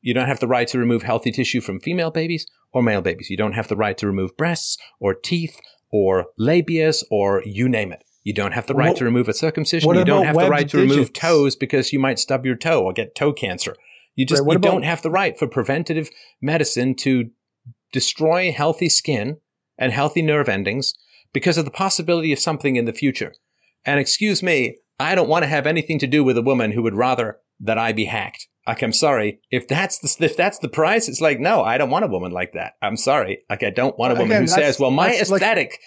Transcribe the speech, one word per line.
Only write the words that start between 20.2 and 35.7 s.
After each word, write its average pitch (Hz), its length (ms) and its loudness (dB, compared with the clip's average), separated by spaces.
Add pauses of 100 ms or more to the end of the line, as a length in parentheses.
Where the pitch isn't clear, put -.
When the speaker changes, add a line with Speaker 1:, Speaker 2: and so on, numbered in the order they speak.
Speaker 1:
nerve 151 280 2
endings 101 440 -2 (400)
because 151 240 0
of 160 80 0
the 135 60 -10
possibility 170 600 -2
of 135 60 0
something 143 380 -2
in 117 100 2
the 113 80 -4
future. 131 400 -2 (520)
And 143 140 2
excuse 190 440 0
me, 147 340 0 (220)
I 156 160 0
don't 165 120 2
want 160 160 2
to 139 60 -2
have 143 160 0
anything 156 340 0
to 139 80 -2
do 143 160 4
with 127 140 4
a 120 60 2
woman 120 280 2
who 113 120 -2
would 113 100 0
rather 120 460 0 (200)
that 110 200 -2
I 113 120 0
be 107 140 -2
hacked. - 420 -8 (200)
Like, 113 140 -4
I'm 113 120 -2
sorry. 117 480 0 (100)
If 127 160 -4
that's 185 320 -2
the, - 240 -2
if - 140 0
that's 196 220 0
the 139 100 -6
price, 202 400 0
it's 135 100 -8
like, 147 200 2
no, 156 240 2
I 113 140 0
don't 135 120 0
want 180 160 0
a - 20 -2
woman 90 240 -4
like 90 220 -6
that. - 280 -8
I'm 104 140 -4
sorry. 113 440 0 (100)
Like, 101 140 -4
I 104 80 -2
don't 123 260 -2
want 123 160 0
a - 20 2
woman - 160 0
Speaker 2:
Again, 214 120 4
Speaker 1:
who 165 40 0
Speaker 2:
that's, 165 140 4
Speaker 1:
says, 143 180 2
"Well, 131 120 2
my 165 180 2
Speaker 2:
that's 214 220 0
like 196 100 2
Speaker 1:
aesthetic 196 460 0